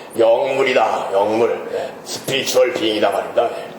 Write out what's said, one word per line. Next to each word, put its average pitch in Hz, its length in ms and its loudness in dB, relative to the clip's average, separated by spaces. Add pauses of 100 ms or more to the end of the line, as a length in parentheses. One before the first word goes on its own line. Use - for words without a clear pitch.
(180)
영물이다, 123 960 2
영물. 107 600 0
예, 90 180 -4 (140)
스피리추얼 127 680 0
빙이다 107 360 0
말입니다. 110 380 0 (300)